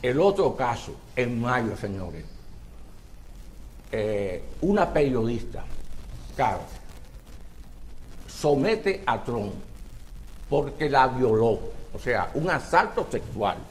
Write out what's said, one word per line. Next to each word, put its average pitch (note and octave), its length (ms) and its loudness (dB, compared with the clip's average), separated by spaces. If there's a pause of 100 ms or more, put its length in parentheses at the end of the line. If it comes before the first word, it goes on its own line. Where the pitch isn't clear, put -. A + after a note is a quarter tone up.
el B2+ 180 4
otro F#3+ 360 6
caso, A#2 400 -2 (200)
en A#2+ 240 2
mayo, A#2 380 2
señores, F2+ 480 -6 (1700)
eh, G#2 500 0 (200)
una F#3+ 300 4
periodista, A#2+ 720 2 (720)
Carol, G2+ 260 2 (1700)
somete F#3 800 2
a A2+ 180 2
Trump G#2 300 -2 (960)
porque C#3+ 400 2
la C3 180 8
violó, A#2 520 6 (340)
o - 100 -8
sea, G#2 300 2
un D#3 160 2
asalto F3+ 600 4
sexual. G#2 480 0 (140)